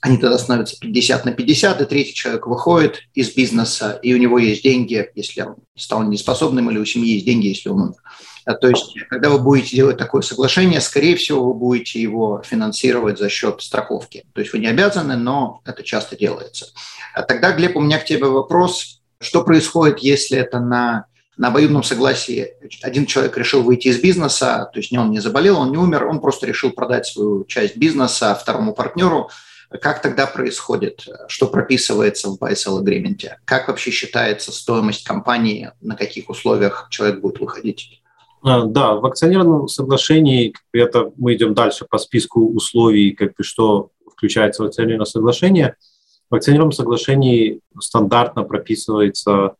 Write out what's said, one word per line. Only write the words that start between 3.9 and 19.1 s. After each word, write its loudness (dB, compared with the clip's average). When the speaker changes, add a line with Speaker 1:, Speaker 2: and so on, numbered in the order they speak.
Speaker 1:
и 2
у 4
него 4
есть 2
деньги, 0
если -10
он -10
стал -4
неспособным, -2
или -2
у -2
семьи 0
есть -4
деньги, 2
если -6
он 0
умер. -2
А, -2
то 4
есть, 2
когда 0
вы 4
будете 2
делать 4
такое -2
соглашение, 2
скорее 2
всего, -2
вы 0
будете -2
его -2
финансировать 0
за -2
счет -4
страховки. -8
То -8
есть -6
вы -4
не -2
обязаны, 0
но -4
это -14
часто -6
делается. -6
А -6
тогда, 0
Глеб, 0
у 0
меня 2
к -8
тебе -2
вопрос. 0